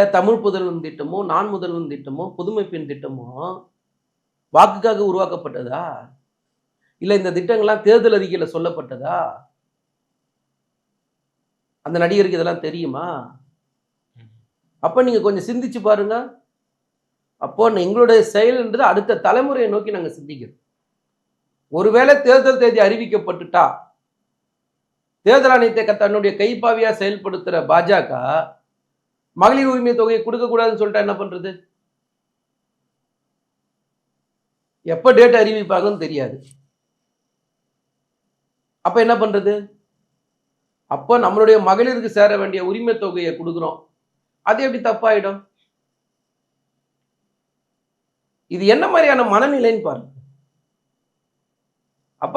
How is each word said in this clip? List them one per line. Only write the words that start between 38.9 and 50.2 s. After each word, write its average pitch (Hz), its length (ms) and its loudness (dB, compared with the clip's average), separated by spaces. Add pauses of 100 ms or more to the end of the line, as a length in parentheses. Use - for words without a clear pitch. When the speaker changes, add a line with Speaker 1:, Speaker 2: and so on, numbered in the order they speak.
Speaker 1:
என்ன 233 160 2
பண்றது? 202 320 -2 (1400)
அப்போ 135 180 -2 (120)
நம்மளுடைய 214 320 6 (120)
மகளிருக்கு 226 480 0
சேர 208 140 6 (100)
வேண்டிய 190 300 -6
உரிமை 226 320 -2
தொகையை 175 320 -6
கொடுக்குறோம், 165 420 -8 (720)
அது 220 160 0
எப்படி 240 220 -4
தப்பாயிடும்? 202 520 -2 (3250)
இது 180 80 -6 (100)
என்ன 320 200 0
மாதிரியான 277 400 4
மனநிலைன்னு 233 540 0
பாருங்க. 123 240 -10 (2250)